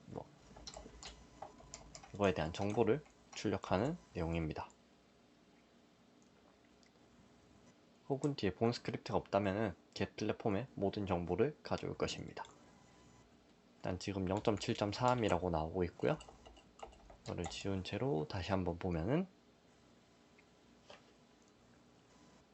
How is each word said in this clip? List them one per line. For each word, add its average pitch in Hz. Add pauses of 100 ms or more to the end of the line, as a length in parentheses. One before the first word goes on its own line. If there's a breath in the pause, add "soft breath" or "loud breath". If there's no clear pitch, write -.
뭐, - (1900)
이거에 98
대한 82
정보를 107 (320)
출력하는 104 (140)
내용입니다. 82 (3500)
혹은 143
뒤에 95
본 113
스크립트가 -
없다면은 101 (200)
get -
플랫폼의 107
모든 101
정보를 90
가져올 90
것입니다. - (1400)
일단 92
지금 98
영점칠 104
점 104
삼이라고 107
나오고 82
있고요. 135 (1040)
이거를 92
지운 95
채로 139
다시 92
한번 87
보면은 98 (3250)